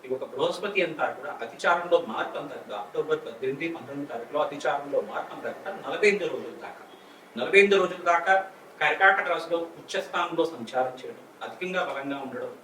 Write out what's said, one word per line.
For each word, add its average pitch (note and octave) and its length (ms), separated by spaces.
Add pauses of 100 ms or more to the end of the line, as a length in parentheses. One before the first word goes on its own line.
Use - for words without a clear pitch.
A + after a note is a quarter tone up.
ఈ B2+ 80
యొక్క B2+ 200
బృహస్పతి F3+ 540
అంతా D#3 200 (120)
కూడా D3 140 (120)
అతిచారంలో F3 540 (140)
మార్పు E3+ 280
అంతా - 240
కూడా G#2 200
అక్టోబర్ D3+ 420
పద్దెనిమిది, C3+ 500
పంతొమ్మిది C#3+ 360
తారీఖులో A#2+ 340
అతిచారంలో C#3+ 540 (120)
మార్పు - 240
అంతా - 220
కూడా - 140 (140)
నలభై F3 240
ఎనిమిది F#3 240
రోజుల - 220 (100)
దాకా, - 180 (540)
నలభై - 240
ఎనిమిది G3 200
రోజుల F3 200 (100)
దాకా F3 220 (480)
కర్కాటక F#3+ 520
రాశిలో E3 260 (220)
ఉచ్చ F#3 260
స్థానంలో E3+ 460
సంచారం B2+ 480
చేయడం, - 220 (220)
అధికంగా F3+ 440
బలంగా C#3 360
ఉండడం B2+ 260 (120)